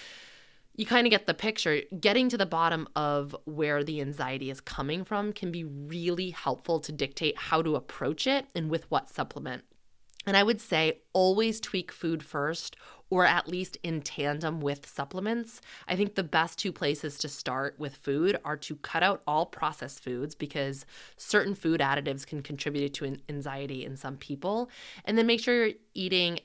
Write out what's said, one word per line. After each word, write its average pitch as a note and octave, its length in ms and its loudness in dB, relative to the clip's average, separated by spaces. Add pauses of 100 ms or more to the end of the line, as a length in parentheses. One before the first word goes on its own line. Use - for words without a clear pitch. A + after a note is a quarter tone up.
(760)
you G#3+ 100 -2
kinda A#3+ 240 6
get G3+ 160 4
the E3 80 2
picture. F3+ 480 0 (160)
Getting A3+ 300 6
to A#3+ 100 0
the G3 80 2
bottom E3 480 2
of C#3+ 400 0 (100)
where D3 380 0
the D3+ 180 -4
anxiety C3+ 500 -4
is C3+ 100 -8
coming D3+ 440 -4
from G#3 280 -2
can F#3 180 -6
be E3+ 140 -4
really E3+ 680 -4
helpful D#3 500 -2
to - 120 -8
dictate C#3+ 440 -2
how E3 260 2
to D#3 140 2
approach - 500 -4
it C4+ 280 2
and D#3+ 160 -2
with D#3+ 200 -2
what D3 180 0
supplement. C#3 560 -6 (640)
And G3 100 4
I G3+ 60 8
would G#3+ 180 2
say D#3+ 420 0 (100)
always G#3 480 4
tweak - 320 -4
food E3 320 -2
first, D3+ 520 -4 (340)
or F3+ 140 6
at E3 220 6
least F3+ 380 -4
in D#3+ 180 -2
tandem D#3 580 -2
with C#3+ 240 -2
supplements. G#3 760 -4 (260)
I - 80 -2
think G3+ 220 0
the F#3 80 2
best E3 340 0
two F#3 140 -2
places D3 460 -2
to D#3 100 -4
start C3+ 500 -4
with C#3+ 160 -6
food D#3+ 500 2
are D3+ 120 -4
to - 180 -8
cut E3 300 0
out G3 240 2
all D#3 180 2
processed - 560 -6
foods, C3 320 -4
because C#3 500 -4 (320)
certain G3+ 380 2
food D#3+ 260 2
additives C#3 460 0
can D3 160 -6
contribute C#3+ 520 -4
to - 100 -6
an-, C3+ 240 -6
anxiety C#3 560 -6
in C3+ 120 -8
some C3+ 200 -8
people. A3+ 520 -2 (360)
And G#3+ 120 2
then A3+ 120 8
make A#3 120 4
sure A#3+ 140 4
you're A3+ 220 4 (180)
eating F3+ 500 2